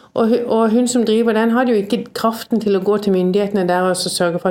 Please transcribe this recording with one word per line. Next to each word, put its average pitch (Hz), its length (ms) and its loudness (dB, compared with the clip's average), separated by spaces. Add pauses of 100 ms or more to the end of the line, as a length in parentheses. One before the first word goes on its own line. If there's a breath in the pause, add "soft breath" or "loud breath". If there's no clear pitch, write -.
(140 soft breath)
Og 226 160 2
hu-, 240 160 0
og 226 240 0
hun 240 180 2
som 240 160 0
driver 220 300 2
den 226 160 2
hadde 240 240 2
jo 208 80 2
ikke 196 220 -4 (100)
kraften 226 480 -2
til 202 160 0
å 185 60 -4
gå 202 180 2
til 202 100 0
myndighetene 190 560 0
der 185 220 2
og 180 80 -2
så 185 140 -6
sørge 175 260 -2
for 190 120 -2